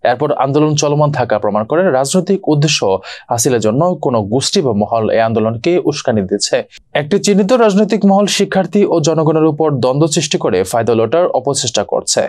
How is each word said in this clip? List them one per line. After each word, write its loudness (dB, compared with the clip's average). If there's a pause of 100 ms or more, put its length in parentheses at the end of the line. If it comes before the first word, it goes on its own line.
(100)
এরপর -2 (160)
আন্দোলন 2 (100)
চলমান 0
থাকা 0
প্রমাণ -2
করে 0 (160)
রাজনৈতিক 0 (120)
উদ্দেশ্য 0 (480)
হাসিলের 0
জন্য 0 (220)
কোনো 0 (140)
গোষ্ঠী 0
বা 0
মহল 0 (120)
এই 2
আন্দোলনকে -2 (180)
উস্কানি -2
দিচ্ছে। -2 (440)
একটি -2
চিহ্নিত 2 (140)
রাজনৈতিক 2 (100)
মহল 4 (100)
শিক্ষার্থী 0 (120)
ও 2
জনগণের 2
উপর 0 (140)
দ্বন্দ্ব 2
সৃষ্টি -2
করে 0 (120)
ফায়দা 0
লোটার 2 (140)
অপচেষ্টা -2 (100)
করছে। -2